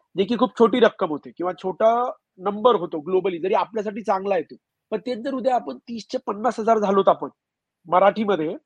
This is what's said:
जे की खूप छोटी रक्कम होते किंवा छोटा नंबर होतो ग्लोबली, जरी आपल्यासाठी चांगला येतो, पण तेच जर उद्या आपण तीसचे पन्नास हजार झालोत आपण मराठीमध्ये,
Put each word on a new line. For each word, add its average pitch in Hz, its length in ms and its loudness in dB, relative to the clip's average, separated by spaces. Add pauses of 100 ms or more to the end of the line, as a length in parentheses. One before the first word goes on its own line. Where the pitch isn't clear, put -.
(180)
जे 185 60 0
की 208 140 -2
खूप - 220 0
छोटी 233 200 4
रक्कम 202 300 4
होते 139 280 -8
किंवा 175 140 -4 (120)
छोटा 226 480 0 (260)
नंबर 208 380 2
होतो 170 240 -6
ग्लोबली, 180 400 -2
जरी 185 140 -2
आपल्यासाठी 202 480 -4
चांगला 196 360 -2
येतो, 151 180 -6 (360)
पण 220 60 -4
तेच 247 200 -6
जर 262 160 -6
उद्या 254 220 -2
आपण 254 220 -6
तीसचे 233 400 -10
पन्नास 220 420 -4
हजार 220 180 2
झालोत 196 300 2
आपण 151 220 2 (580)
मराठीमध्ये, 196 680 2 (100)